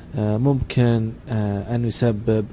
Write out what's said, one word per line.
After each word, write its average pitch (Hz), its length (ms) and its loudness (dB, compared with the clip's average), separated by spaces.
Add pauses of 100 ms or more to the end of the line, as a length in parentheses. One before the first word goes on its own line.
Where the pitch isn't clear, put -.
(180)
آه، 107 180 2
ممكن، 120 760 2 (160)
آه، 104 460 -2
أن 120 100 -2
يسبب 110 680 0